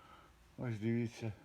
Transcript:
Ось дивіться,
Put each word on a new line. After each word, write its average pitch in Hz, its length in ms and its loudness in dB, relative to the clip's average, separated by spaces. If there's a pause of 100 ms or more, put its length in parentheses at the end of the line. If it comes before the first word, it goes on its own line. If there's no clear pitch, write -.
(580)
Ось 120 200 0
дивіться, 117 540 2 (120)